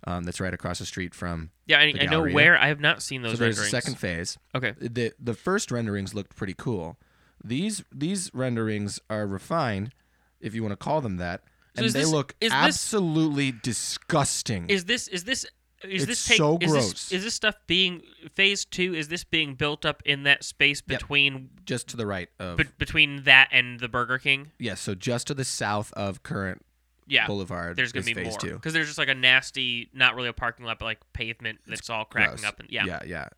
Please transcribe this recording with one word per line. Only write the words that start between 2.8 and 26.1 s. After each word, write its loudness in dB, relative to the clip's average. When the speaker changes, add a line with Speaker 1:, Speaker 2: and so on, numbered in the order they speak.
Speaker 2:
not 2
seen -6
those -2
Speaker 1:
So 0
there's 2
a 0
Speaker 2:
renderings. 0
Speaker 1:
second -4
phase. -4
Speaker 2:
Okay. 0
Speaker 1:
The, -2
the -4
first -2
renderings -4
looked -8
pretty -6
cool. -6
These, -4
these -4
renderings -2
are -2
refined, -2
if -8
you -4
wanna -4
call -2
them -4
that, -4
Speaker 2:
So -6
Speaker 1:
and 2
Speaker 2:
is 4
Speaker 1:
they 2
Speaker 2:
this, 4
Speaker 1:
look 0
Speaker 2:
is 2
this, 4
Speaker 1:
absolutely 2
disgusting. -2
Speaker 2:
is 2
this, -2
is -6
this, -4
is -2
Speaker 1:
It's -2
Speaker 2:
this -2
take, 8
Speaker 1:
so 6
Speaker 2:
is 4
this, 4
Speaker 1:
gross. -6
Speaker 2:
is -2
this -4
stuff 0
being, 2
phase 2
two, -2
is -4
this -8
being -2
built -4
up -2
in 0
that 6
space 2
Speaker 1:
Yep. -2
Speaker 2:
between 0
Speaker 1:
Just -4
to -12
the -2
right -4
of -6
Speaker 2:
be-, 2
between 2
that 10
and 0
the -6
Burger 0
King? -2
Speaker 1:
Yes, -4
so -4
just -2
to -4
the -4
south -2
of -4